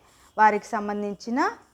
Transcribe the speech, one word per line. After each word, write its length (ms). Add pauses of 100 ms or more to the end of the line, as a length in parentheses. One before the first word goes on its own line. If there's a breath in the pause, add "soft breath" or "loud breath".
(380 soft breath)
వారికి 280
సంబంధించిన 840 (240)